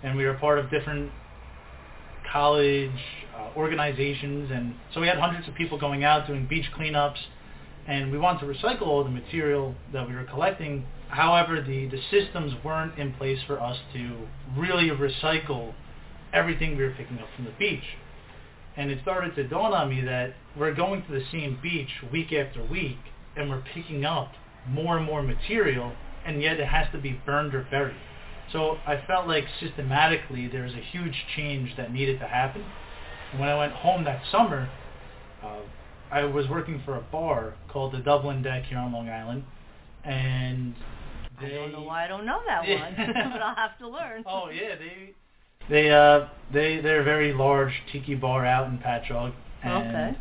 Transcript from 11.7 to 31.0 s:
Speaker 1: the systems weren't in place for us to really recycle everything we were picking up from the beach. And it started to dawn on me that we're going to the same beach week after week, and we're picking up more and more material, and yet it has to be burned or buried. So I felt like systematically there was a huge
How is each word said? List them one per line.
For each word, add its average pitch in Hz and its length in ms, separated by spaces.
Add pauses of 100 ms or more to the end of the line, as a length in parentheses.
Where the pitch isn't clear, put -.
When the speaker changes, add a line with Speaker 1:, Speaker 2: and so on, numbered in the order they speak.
Speaker 1:
the 131 140 (100)
systems 175 440 (100)
weren't 160 340
in 139 160
place 135 320
for 139 140
us 123 160 (160)
to 120 240 (400)
really 170 320
recycle 143 840 (600)
everything 160 420
we 135 80
were 131 60
picking 123 280
up 113 180
from 123 100
the 110 120
beach. 180 260 (920)
And 143 140
it 135 120
started 185 340
to 135 100
dawn 170 260
on 156 160
me 131 140
that 127 320 (220)
we're 147 180
going 185 320
to 156 60
the 131 180
same 143 320
beach 160 260 (240)
week 160 200
after 135 340
week, 151 320 (380)
and 143 120
we're 131 140 (100)
picking 151 320
up 151 280 (360)
more 160 300
and 156 80
more 151 160
material, 131 680 (340)
and 147 160
yet 160 160
it 139 80
has 156 260
to 156 60
be 135 260
burned 143 300
or 131 160
buried. 139 260 (560)
So 156 340
I 143 200
felt 185 220
like 156 160 (160)
systematically 143 880
there 127 160
was 123 100
a 117 80 (100)
huge 175 220 (220)